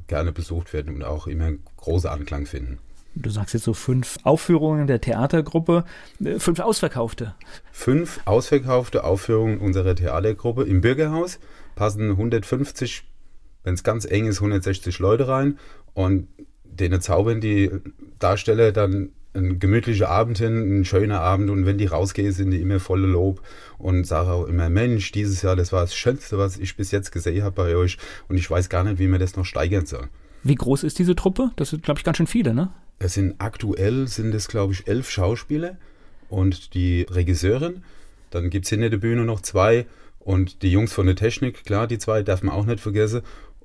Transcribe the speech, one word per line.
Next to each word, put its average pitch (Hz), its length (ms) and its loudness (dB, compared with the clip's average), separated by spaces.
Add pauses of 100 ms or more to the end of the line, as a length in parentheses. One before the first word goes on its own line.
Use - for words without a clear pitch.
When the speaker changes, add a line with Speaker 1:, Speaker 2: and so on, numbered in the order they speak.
Speaker 1:
gerne 78 260 -2
besucht 85 400 -6
werden 76 200 -6
und 73 120 -8
auch 71 220 -6
immer 80 240 -2 (260)
großen 87 320 -2
Anklang 73 360 -6
finden. 64 320 -8 (380)
Speaker 2:
Du 143 140 -6
sagst 104 240 -4
jetzt 113 100 -2
so 113 100 0
fünf - 500 -2
Aufführungen 151 640 2
der 123 120 2
Theatergruppe, 160 840 0 (360)
äh, - 180 -2
fünf 170 200 0
ausverkaufte. 120 760 -2 (360)
Speaker 1:
Fünf - 540 0
ausverkaufte 127 800 2
Aufführungen 110 540 2
unserer 92 360 2
Theatergruppe 104 680 0
im 92 160 4
Bürgerhaus, 156 580 0 (360)
passen 104 420 0
hundertfünfzig, 117 880 -2 (580)
wenn's 90 200 -2
ganz 110 200 0
eng 110 240 0
ist, 98 140 -2
hundertsechzig 98 580 0
Leute 117 300 2
rein 139 280 2 (360)
und 95 340 2 (380)
denen 92 340 0
zaubern 104 400 2
die 101 320 2 (480)
Darsteller 104 540 4
dann 98 380 0 (220)
ein 90 260 0
gemütlicher 104 480 4
Abend 110 300 2
hin, 110 420 2
ein 92 60 2
schöner 101 340 2
Abend 95 300 2
und 98 160 2
wenn 101 120 2
die 101 100 2
rausgehen, 98 440 0
sind 95 200 0
die 90 100 0
immer 95 180 0
voller 95 300 2
Lob 92 320 2 (360)
und 90 300 0
sagen 85 220 0
auch 87 160 0
immer, 85 240 0
„Mensch, 107 420 2
dieses 101 300 -2
Jahr, 92 160 2
das 87 160 0
war 92 80 4
das 85 120 -2
Schönste, - 440 -2
was 98 200 -2
ich 95 200 -8
bis 98 140 -4
jetzt 98 200 -2
gesehen 87 320 -2
hab 95 120 -4
bei 87 200 2
euch 90 220 2 (320)
und 92 80 0
ich 87 120 -2
weiß 87 200 0
gar 90 160 0
nicht, 101 120 -2
wie 92 120 2
man 92 100 4
das 92 160 -2
noch 92 80 -2
steigern 90 420 0
soll.“ 64 220 -10 (360)
Speaker 2:
Wie 139 120 4
groß 135 300 0
ist - 140 -2
diese 175 180 4
Truppe? 233 400 0
Das - 140 -4
sind, 156 120 -6
glaub 147 140 -2
ich, - 80 -8
ganz 165 100 0
schön 165 120 2
viele, 160 260 2
ne? 175 180 0 (260)
Speaker 1:
Es 95 180 -4
sind, 98 240 0
aktuell 107 680 -2
sind 110 260 -2
es, 107 140 -4
glaub 101 240 0
ich, 95 160 -4
elf 120 220 -2
Schauspieler 147 640 -2 (540)
und 95 440 0
die 87 280 2
Regisseurin. 98 800 0 (460)
Dann 87 200 -2
gibt's 92 200 -4
hinter 113 200 2
der 110 100 2
Bühne 113 260 2
noch 110 160 0
zwei 117 440 4 (340)
und 92 420 0
die 95 100 4
Jungs 104 220 4
von 92 140 2
der 92 100 4
Technik, - 480 -2
klar, 107 220 0
die 117 100 -4
zwei 107 260 0
darf 95 180 0
man 95 140 0
auch 101 100 0
nicht 113 140 0
vergessen. 107 420 0 (440)